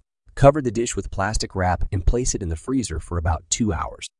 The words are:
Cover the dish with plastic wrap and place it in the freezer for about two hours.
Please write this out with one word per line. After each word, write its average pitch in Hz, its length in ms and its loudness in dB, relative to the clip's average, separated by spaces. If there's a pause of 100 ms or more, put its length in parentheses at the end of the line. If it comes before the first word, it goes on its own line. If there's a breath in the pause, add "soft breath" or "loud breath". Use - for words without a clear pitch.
(360)
Cover 143 260 8
the 123 80 -2
dish 117 260 -2
with 98 140 -6
plastic 104 460 -4
wrap 90 360 0
and 90 140 -4
place 127 300 2
it 113 80 -6
in 87 60 -4
the 82 60 -4
freezer 127 440 -4
for - 180 -6
about 80 320 -2
two 104 240 0
hours. - 340 -10 (120)